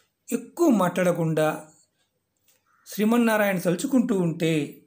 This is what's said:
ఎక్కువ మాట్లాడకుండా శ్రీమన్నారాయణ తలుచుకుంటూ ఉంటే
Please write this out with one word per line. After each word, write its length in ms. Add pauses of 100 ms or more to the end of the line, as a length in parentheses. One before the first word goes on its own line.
(320)
ఎక్కువ 360
మాట్లాడకుండా 960 (1200)
శ్రీమన్నారాయణ 720
తలుచుకుంటూ 600
ఉంటే 680